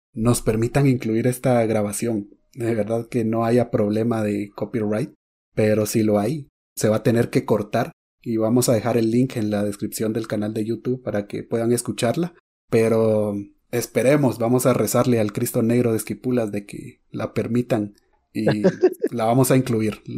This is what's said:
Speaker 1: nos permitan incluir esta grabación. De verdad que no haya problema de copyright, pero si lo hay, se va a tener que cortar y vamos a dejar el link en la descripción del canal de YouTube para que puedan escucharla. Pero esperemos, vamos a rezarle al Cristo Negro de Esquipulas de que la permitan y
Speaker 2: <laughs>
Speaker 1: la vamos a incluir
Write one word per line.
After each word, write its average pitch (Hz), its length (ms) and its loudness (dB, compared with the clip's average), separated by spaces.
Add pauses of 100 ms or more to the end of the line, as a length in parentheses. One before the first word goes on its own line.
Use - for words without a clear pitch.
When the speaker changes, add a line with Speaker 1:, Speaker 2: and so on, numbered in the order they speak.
(140)
Speaker 1:
nos 120 280 0
permitan 120 460 0
incluir 120 400 0
esta 123 380 2
grabación. 107 640 -2 (240)
De 117 220 -2
verdad 113 320 -2
que 120 160 -2
no 113 220 0
haya 120 260 2
problema 110 520 0
de 101 300 -4
copyright, 107 600 -4 (420)
pero 107 300 2
si 110 180 0
lo 104 160 4
hay, 139 300 -4 (260)
se - 140 0
va 107 80 2
a - 60 -6
tener 117 260 2
que - 160 -2
cortar 113 460 -2 (300)
y 117 160 -4
vamos 117 320 2
a 127 40 4
dejar 113 240 0
el 113 120 2
link 127 280 2
en 107 120 -2
la 104 140 0
descripción 107 500 -4
del 113 140 -6
canal 107 260 -4
de 110 120 -2
YouTube 120 360 -4
para 104 260 -4
que 107 160 -8
puedan 117 280 0
escucharla. 120 640 -2 (360)
Pero 110 680 2 (360)
esperemos, 123 680 0
vamos 120 280 2
a 127 80 4
rezarle 120 460 2
al 107 140 0
Cristo 120 300 -2
Negro 120 280 2
de 110 60 2
Esquipulas 110 540 -4
de 101 140 -6
que - 440 -16
la 110 240 -8
permitan 110 640 -2 (380)
y 107 300 0
Speaker 2:
<laughs> - 480 0
Speaker 1:
la 113 140 -2
vamos 123 260 4
a 135 60 4
incluir 110 440 0 (160)